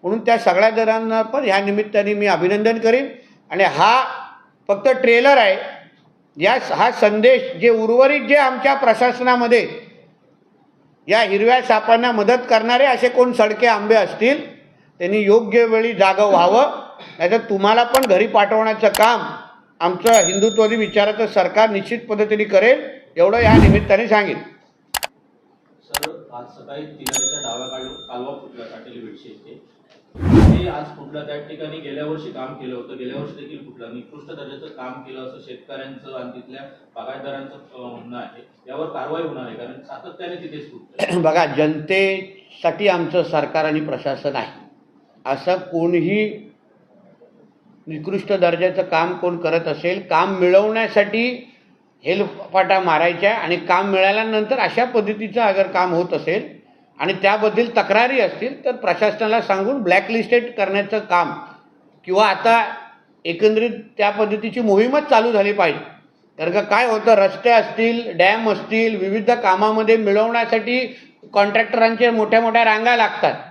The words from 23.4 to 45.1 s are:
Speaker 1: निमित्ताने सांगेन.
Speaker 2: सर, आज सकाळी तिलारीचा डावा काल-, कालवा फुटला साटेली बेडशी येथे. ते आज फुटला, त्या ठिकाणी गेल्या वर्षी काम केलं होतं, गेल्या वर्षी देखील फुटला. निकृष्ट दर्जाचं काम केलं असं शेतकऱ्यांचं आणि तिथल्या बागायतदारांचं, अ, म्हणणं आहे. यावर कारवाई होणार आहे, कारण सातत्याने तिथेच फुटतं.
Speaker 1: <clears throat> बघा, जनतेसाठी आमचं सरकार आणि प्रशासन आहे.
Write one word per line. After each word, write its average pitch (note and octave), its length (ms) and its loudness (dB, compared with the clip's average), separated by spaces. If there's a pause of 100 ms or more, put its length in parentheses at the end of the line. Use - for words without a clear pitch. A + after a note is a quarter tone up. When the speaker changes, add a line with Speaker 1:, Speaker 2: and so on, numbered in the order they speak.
Speaker 1:
निमित्ताने A3 560 6
सांगेन. G3 300 0 (1400)
Speaker 2:
सर, - 500 -10
आज B2 120 -16
सकाळी C#3 380 -18
तिलारीचा - 680 -8
डावा B2+ 180 -10
काल-, C3 420 -16
कालवा C3 320 -12
फुटला A#2+ 240 -20
साटेली A#2 360 -20
बेडशी G#2+ 280 -20
येथे. - 340 -20 (1000)
ते F3+ 60 -4
आज D3 160 -8
फुटला, D3 360 -16
त्या D3 160 -12
ठिकाणी D#3 440 -14
गेल्या C#3+ 240 -10
वर्षी D3+ 280 -10
काम C3 220 -14
केलं B2+ 200 -14
होतं, B2 240 -14
गेल्या B2+ 240 -10
वर्षी - 220 -14
देखील D3 140 -18
फुटला. B2 280 -20
निकृष्ट B2 420 -20
दर्जाचं D3 380 -18
काम B2+ 260 -16
केलं C3 280 -18
असं C3 180 -16 (100)
शेतकऱ्यांचं - 720 -18
आणि B2 200 -14
तिथल्या C3 220 -20 (320)
बागायतदारांचं, C#3 600 -14
अ, - 240 -20
म्हणणं B2 400 -16
आहे. - 280 -18 (220)
यावर D3+ 180 -8
कारवाई D#3+ 360 -8
होणार C3+ 240 -10
आहे, A2+ 100 -16
कारण B2 160 -14
सातत्याने F3 600 -16
तिथेच D3+ 380 -16
फुटतं. - 500 -6
Speaker 1:
<clears throat> - 0 -
बघा, D#3+ 240 0
जनतेसाठी E3+ 1400 -4
आमचं E3+ 340 0
सरकार D#3 420 -2
आणि D#3 160 -2
प्रशासन C#3 560 -6
आहे. - 260 -10 (640)